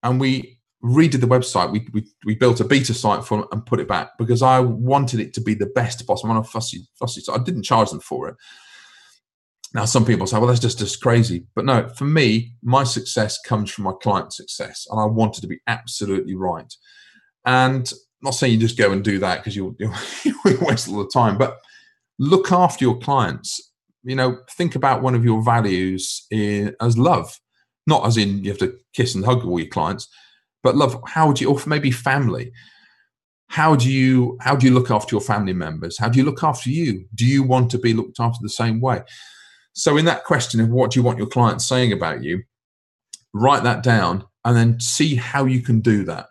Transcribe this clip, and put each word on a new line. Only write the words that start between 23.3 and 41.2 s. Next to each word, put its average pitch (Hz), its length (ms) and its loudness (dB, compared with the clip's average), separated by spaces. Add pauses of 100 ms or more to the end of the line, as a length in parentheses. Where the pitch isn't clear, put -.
You 127 120 -6
know, 127 220 0 (140)
think 175 220 -4
about 131 280 0
one 127 120 0
of 117 100 2
your 110 180 2
values 95 880 0
in, 104 500 -2
as 120 160 2
love, 123 420 2 (480)
not 151 200 2
as 113 100 2
in 101 280 0
you 101 60 -2
have 98 100 -8
to - 140 -2 (200)
kiss 120 200 -2
and 95 100 -4
hug 123 200 2
all 87 160 -2
your 78 80 -8
clients, 85 400 -6 (540)
but 127 140 4
love. 127 300 2
How 160 260 2
do 131 120 0
you, 131 60 2
or 139 160 0
maybe 147 240 0
family, 135 640 -2 (960)
how 156 280 4
do 127 160 2
you, 131 480 2
how 139 160 0
do 131 100 4
you 127 60 8
look 123 180 4
after 107 240 0
your 101 60 2
family 101 320 -2
members? 80 460 -6
How 107 100 0
do 120 100 4
you 131 60 6
look 147 180 -2
after 139 280 -2
you? 131 340 -4 (100)
Do 117 120 0
you 139 160 4
want 127 300 2
to 123 60 -2
be 120 140 2
looked 110 260 -4
after 117 220 -2
the 104 80 -10
same 113 320 -2
way? 123 220 -2 (720)
So 147 220 2
in 160 100 4
that - 180 0
question 123 360 0
of 113 100 2
what 120 200 2
do 131 80 2
you 127 60 4
want 117 140 0
your 107 100 -4